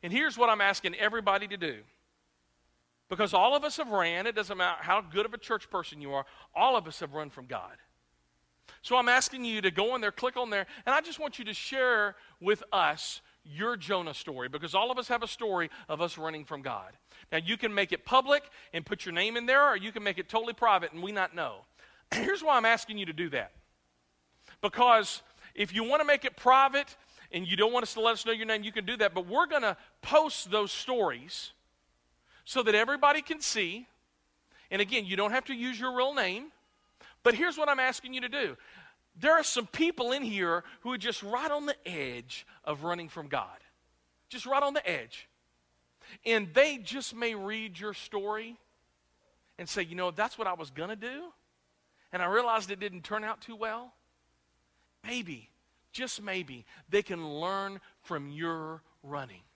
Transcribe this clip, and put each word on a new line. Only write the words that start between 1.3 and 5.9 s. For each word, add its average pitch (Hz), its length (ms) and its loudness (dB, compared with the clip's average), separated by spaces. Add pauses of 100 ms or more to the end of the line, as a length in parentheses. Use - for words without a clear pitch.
to 196 100 -10
do. 139 260 -6 (1200)
Because 190 280 0
all 220 200 8
of 294 80 2
us 302 140 -4
have 285 120 -4
ran, 180 360 2
it 226 80 -2
doesn't 202 240 -4
matter 180 240 0
how 190 200 2
good 175 260 -2
of 214 80 -8
a - 20 -10
church - 320 -6
person 160 320 -6